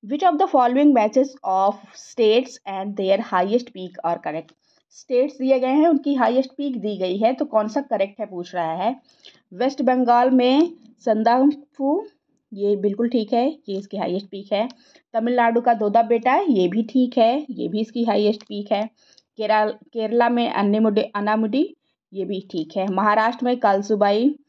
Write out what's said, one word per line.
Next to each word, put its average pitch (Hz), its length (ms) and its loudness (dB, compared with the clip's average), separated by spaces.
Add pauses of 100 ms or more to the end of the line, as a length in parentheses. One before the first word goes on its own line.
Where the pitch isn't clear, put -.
(120)
Which 294 100 -4
of 339 160 2
the 370 160 2
following 262 400 4
matches 233 340 2 (180)
of 196 280 0 (220)
states 233 540 0 (180)
and 196 280 -8
their 196 260 0 (120)
highest 202 320 0
peak 185 240 -14 (160)
are 170 160 -4
correct? 160 300 -10 (380)
स्टेट्स 262 480 -2
दिए 262 200 2
गए 254 140 0
हैं, 302 160 4
उनकी 285 260 0
हाईएस्ट 254 420 0
पीक 269 240 -6
दी 208 160 -6
गई 185 200 -4
है, 220 160 2
तो 262 120 -4
कौन 220 240 -2
सा 247 120 -4
करेक्ट 202 400 -4
है 208 60 -8
पूछ 180 280 -12
रहा 165 180 -4
है। 208 280 -6 (520)
वेस्ट 254 300 -4
बंगाल 247 480 4
में 262 420 4 (260)
संदाफू, 269 1080 0 (460)
ये 202 240 -2
बिल्कुल 202 320 -2
ठीक 220 240 -2
है, 247 180 2 (180)
ये 196 100 -6
इसकी 202 180 -12
हाईएस्ट 185 300 -6
पीक 202 260 -10
है। 214 160 -2 (440)
तमिलनाडु 233 480 0
का 240 140 2
दोदा 214 280 2
बेटा, 233 340 0
ये 254 320 2
भी 208 140 -2
ठीक 247 360 -2
है, 247 320 2
ये - 180 -8
भी 208 120 -4
इसकी 233 240 -4
हाईएस्ट 208 380 0
पीक 202 300 -8
है। 208 140 -2 (500)
केरल, 214 360 0
केरला 233 560 -2
में 240 220 0
अन्नेमुडी, 208 520 2
अनामुडी, 220 760 -2 (360)
ये 190 120 -6
भी 196 260 -8
ठीक 160 260 -8
है। 196 160 -2
महाराष्ट्र 214 520 0
में 247 160 -2
कलसुबाई 208 760 0 (120)